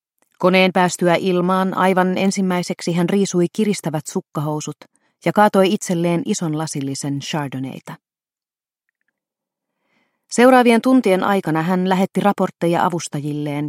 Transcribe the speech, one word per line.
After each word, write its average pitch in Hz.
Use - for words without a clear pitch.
Koneen 185
päästyä 180
ilmaan 185
aivan 185
ensimmäiseksi 185
hän 175
riisui 185
kiristävät 170
sukkahousut 151
ja 170
kaatoi 202
itselleen 170
ison 165
lasillisen 143
Chardonnayta. 135
Seuraavien 240
tuntien 240
aikana 160
hän 185
lähetti 185
raportteja 180
avustajilleen 147